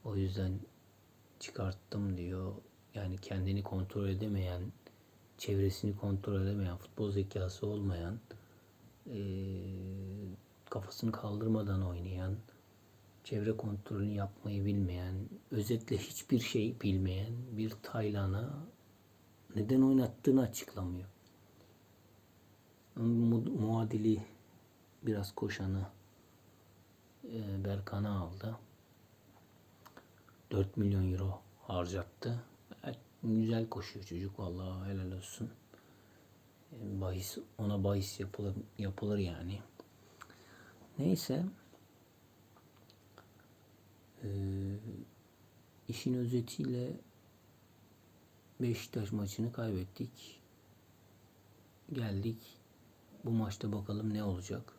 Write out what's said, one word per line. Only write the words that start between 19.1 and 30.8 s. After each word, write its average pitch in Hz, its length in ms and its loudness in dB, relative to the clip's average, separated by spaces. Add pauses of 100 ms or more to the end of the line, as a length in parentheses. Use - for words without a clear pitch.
neden 123 280 6
oynattığını 131 600 6
açıklamıyor. 90 680 -4 (1900)
Mu-, 117 540 4 (100)
muadili 110 680 4 (760)
biraz 101 320 0
koşanı, 95 520 0 (1400)
e, 101 400 -2
Berkan'ı 101 540 0
aldı. 92 400 -4 (1900)
Dört 98 260 2
milyon 98 360 4